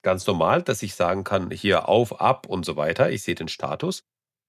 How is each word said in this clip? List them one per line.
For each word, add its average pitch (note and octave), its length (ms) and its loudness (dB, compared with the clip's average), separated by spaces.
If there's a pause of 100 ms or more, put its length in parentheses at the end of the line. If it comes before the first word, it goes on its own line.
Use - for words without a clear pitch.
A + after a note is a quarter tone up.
Ganz F#2+ 240 0
normal, G2+ 360 4
dass A#2+ 200 -2
ich G2+ 120 -8
sagen F#2 300 0
kann, F#2 260 -2
hier F2+ 380 0
auf, A2+ 320 2
ab - 260 0
und F2+ 180 -4
so E2 120 -6
weiter. D#2+ 340 2
Ich - 140 -6
sehe E2+ 100 -2
den D#2+ 140 -8
Status. - 560 -6 (440)